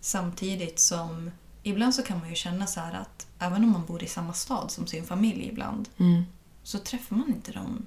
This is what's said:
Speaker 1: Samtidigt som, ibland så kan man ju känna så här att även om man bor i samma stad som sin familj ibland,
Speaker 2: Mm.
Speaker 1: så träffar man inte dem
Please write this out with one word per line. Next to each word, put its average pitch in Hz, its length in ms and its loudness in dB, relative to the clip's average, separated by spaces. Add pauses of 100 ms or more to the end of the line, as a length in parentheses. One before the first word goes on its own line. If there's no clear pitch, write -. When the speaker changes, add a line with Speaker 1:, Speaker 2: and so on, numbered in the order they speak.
Speaker 1:
Samtidigt 180 760 -4
som, 165 520 2 (320)
ibland 220 320 4
så 254 80 2
kan 185 160 -2
man 165 100 -10
ju 170 60 -6
känna 180 320 -2
så - 120 -4
här 165 140 -6
att - 340 -10 (120)
även 185 240 4
om 233 80 8
man 175 140 4
bor 170 180 -6
i 165 40 -8
samma 170 260 -6
stad - 380 -4
som 170 160 -6
sin 160 180 -6
familj 202 460 2
ibland, - 460 -6
Speaker 2:
Mm. 175 260 8 (400)
Speaker 1:
så - 160 -6
träffar - 360 -6
man 269 140 2
inte - 220 -2
dem - 360 -8